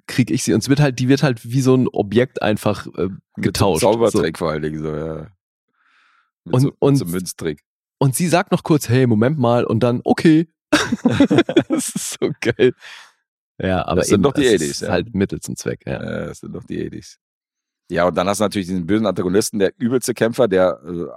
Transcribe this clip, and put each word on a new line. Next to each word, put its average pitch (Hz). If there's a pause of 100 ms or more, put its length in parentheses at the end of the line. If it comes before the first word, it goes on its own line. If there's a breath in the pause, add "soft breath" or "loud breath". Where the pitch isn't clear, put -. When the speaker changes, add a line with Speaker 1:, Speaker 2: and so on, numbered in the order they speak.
Speaker 1:
krieg -
ich 127
sie.“ 110
Und 104
es 123
wird 139
halt, 135
die 127
wird 135
halt 120
wie 135
so 131
ein 127
Objekt 107
einfach, 104
äh, -
Speaker 2:
Mit -
so 80 (320)
einem -
Speaker 1:
getauscht. 92
Speaker 2:
Zaubertrick 101
Speaker 1:
So. 90
Speaker 2:
vor 78
allen 78
Dingen, 78
so, 76
ja. 78 (1160)
Mit 85
Speaker 1:
Und, 127
Speaker 2:
so, 143
Speaker 1:
und, 139
Speaker 2:
mit 139
so 98
einem 85
Münztrick. 87 (380)
Speaker 1:
und 135
sie 175
sagt 170
noch 185
kurz, 151
„Hey, 127
Moment 120
mal“, 120
und 113
dann, 120
„Okay.“ 165 (240)
<laughs> -
Das 302
ist -
so - (100)
geil. 123 (880 loud breath)
Ja, 92
aber 82
Speaker 2:
Das -
sind -
Speaker 1:
eben, -
Speaker 2:
doch 139
die 143
Speaker 1:
es 117
Speaker 2:
eighties, 78
Speaker 1:
ist -
Speaker 2:
ja. -
Speaker 1:
halt 90
Mittel 95
zum -
Zweck, -
ja. 67
Speaker 2:
Ja, 50
das -
sind -
doch -
die 87
eighties. - (760)
Ja, 87
und 82
dann 90
hast 101
du 107
natürlich 95
diesen 92
bösen 107
Antagonisten, 92
der 92
übelste 120
Kämpfer, 117
der, 92
äh, 85